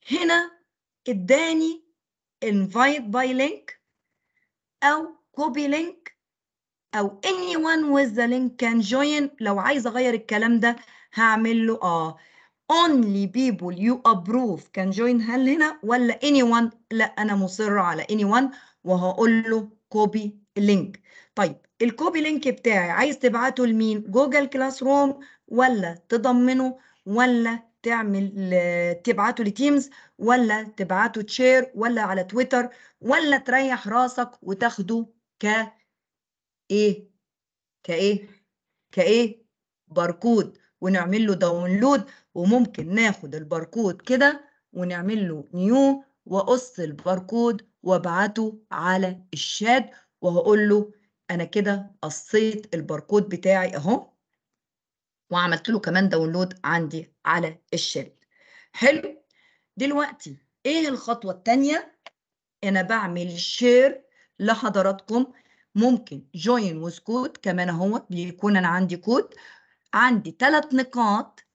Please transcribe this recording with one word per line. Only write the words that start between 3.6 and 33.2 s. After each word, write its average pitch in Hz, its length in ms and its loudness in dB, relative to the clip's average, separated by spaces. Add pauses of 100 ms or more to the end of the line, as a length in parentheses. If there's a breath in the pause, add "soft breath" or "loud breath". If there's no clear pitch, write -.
أو 311 340 0 (240)
copy 294 320 -2
link 330 400 -6 (840)
أو 202 260 -4
anyone 330 640 -2 (100)
with 277 220 2
the 240 100 0
link 247 240 0 (140)
can 226 260 0
join. 285 380 0 (120)
لو 208 180 -2
عايز 240 280 0
أغير 240 280 0
الكلام 226 460 0
ده 240 160 0 (380 loud breath)
هعمل 226 520 2
له 226 160 -2
آه 165 340 -2 (560 soft breath)
only 247 540 2
people 180 500 -2
you 220 180 2 (180)
approve 190 480 -2 (180)
can 190 180 -2
join. 233 340 0
هل 254 180 0
هنا 311 340 0
ولا 233 420 0
anyone؟ 233 520 2 (140)
لا، 226 140 0
أنا 208 320 -4
مصرة 202 440 -2
على 165 240 -2
anyone 214 520 0 (280 loud breath)
وهقول 220 680 2
له 220 200 -2 (240)
copy 214 340 0 (300)
link. 202 400 2 (360 soft breath)
طيب، 190 220 -2 (260)
الكوبي 311 380 -2
لينك 302 280 -2
بتاعي 196 420 0
عايز 247 280 0
تبعته 247 480 0
لمين؟ 220 360 0
جوجل 269 440 2
كلاس 262 360 -4
روم 277 380 2 (280 loud breath)
ولا 220 460 0 (140)
تضمنه 254 720 0 (280 soft breath)
ولا 233 640 0 (120)
تعمل، 190 1200 -2
تبعته 220 400 0
لتيمز 269 460 0 (280 loud breath)
ولا 220 440 2
تبعته 208 600 -4
تشير 254 520 2
ولا 226 280 -2
على 190 220 -2
تويتر 240 440 -2 (320 loud breath)
ولا 285 380 0